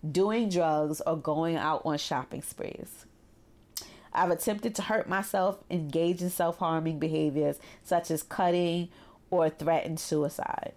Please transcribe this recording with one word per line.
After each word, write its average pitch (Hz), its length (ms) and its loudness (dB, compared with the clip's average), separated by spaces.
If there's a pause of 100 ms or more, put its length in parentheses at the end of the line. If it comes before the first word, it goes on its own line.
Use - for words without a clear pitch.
(100)
doing 208 380 2
drugs, 156 580 2
or 160 100 2
going 160 400 0
out 151 280 0
on 151 140 0
shopping 151 440 -4
sprees. - 640 -12 (1040)
I've 175 180 2
attempted 208 440 -2
to 202 80 -4
hurt 214 260 0
myself, 196 500 0 (120)
engage 170 500 0
in 180 100 0
self-harming 165 680 0
behaviors, 151 640 0 (240)
such 170 260 0
as 156 140 -2
cutting 175 640 2 (420)
or 165 200 4
threatened 160 500 0
suicide. - 760 -2